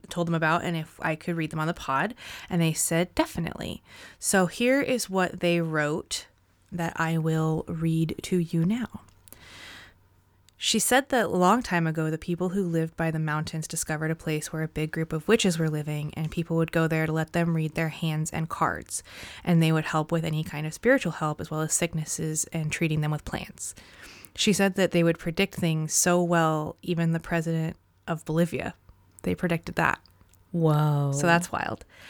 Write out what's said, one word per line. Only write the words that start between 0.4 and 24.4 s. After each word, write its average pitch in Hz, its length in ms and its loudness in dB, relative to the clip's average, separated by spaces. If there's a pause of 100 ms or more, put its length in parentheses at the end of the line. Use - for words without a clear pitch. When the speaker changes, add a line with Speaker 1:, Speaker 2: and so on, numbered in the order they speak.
Speaker 1:
and 175 140 -2
if 160 240 -10
I 160 160 -2
could 170 180 -6
read 160 140 -2
them 160 100 -6
on 156 80 -2
the 165 60 0
pod. 151 420 -2 (360)
And 175 100 2
they 165 140 4
said, 170 400 0
"Definitely." - 680 -4 (360)
So 190 280 2
here 254 360 2
is - 260 -2
what 185 320 -2
they 170 220 2
wrote 156 640 -2 (440)
that 170 300 -4
I 165 160 0
will 160 500 0
read 160 580 0
to - 120 0
you 165 300 2
now. 226 340 -4 (1600)
She - 200 2
said 247 300 4
that 233 160 4
a - 20 -6
long 185 340 6
time 170 240 2
ago, 160 240 0
the 156 80 -2
people 175 320 -2
who 196 140 0
lived 165 320 0
by 160 160 0
the 160 80 -2
mountains 156 480 -4
discovered 156 420 -4
a 160 60 -2
place 151 360 -4
where 160 120 -2
a 156 40 -4
big 156 220 -4
group 160 220 -4
of 160 160 -2
witches 208 280 4
were 160 140 0
living, 151 460 -4
and 156 160 -4
people 170 240 -2
would 165 160 2
go 165 160 2
there 160 180 0
to 156 60 -2
let 160 200 -2
them 170 220 0
read 156 220 -2
their 165 140 0
hands 156 420 -2
and 160 160 -4
cards, - 560 -4 (400)
and 165 180 6
they 160 80 6
would 156 140 2
help 156 260 -2
with 165 140 0
any 156 180 -2
kind 151 240 -8
of 156 80 -8
spiritual 247 380 2
help, 151 280 -4
as 151 80 -8
well 156 120 -4
as 156 120 -2
sicknesses 160 800 -2
and 156 200 -2
treating 156 300 0
them 151 100 0
with 151 120 -4
plants. - 480 -10 (600)
She - 180 2